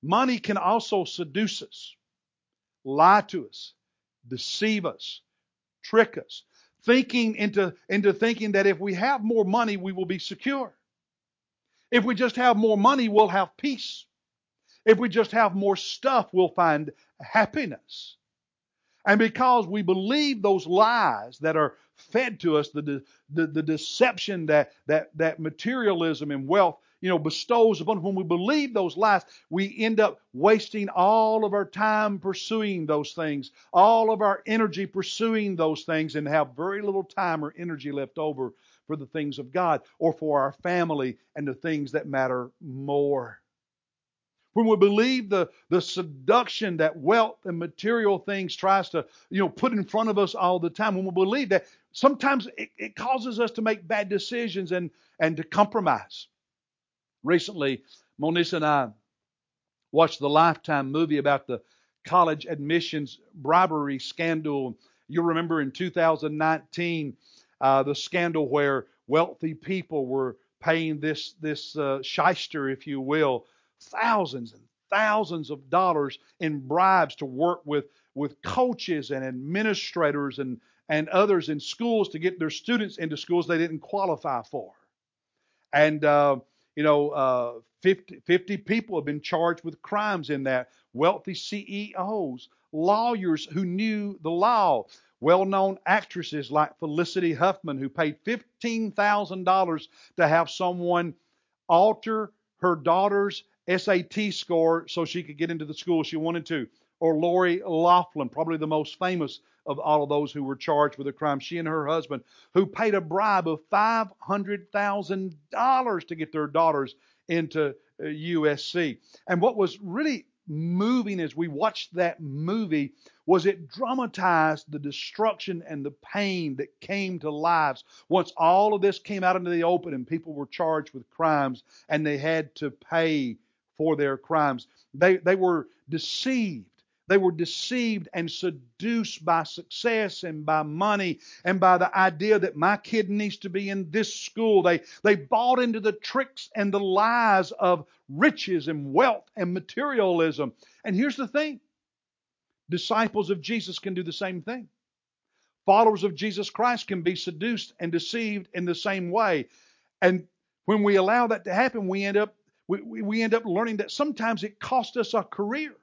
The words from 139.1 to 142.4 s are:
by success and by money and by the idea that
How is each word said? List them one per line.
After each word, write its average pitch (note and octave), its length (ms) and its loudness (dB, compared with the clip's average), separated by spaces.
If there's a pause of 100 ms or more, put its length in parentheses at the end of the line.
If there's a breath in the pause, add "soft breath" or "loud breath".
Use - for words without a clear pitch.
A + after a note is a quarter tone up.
by E3 180 2
success G#3+ 800 -4
and D#3 220 -8
by D#3 180 2
money F#3 560 -2 (240 loud breath)
and F#3 160 0
by F#3 180 8
the F3 180 0
idea F#3+ 440 4
that D#3 160 -2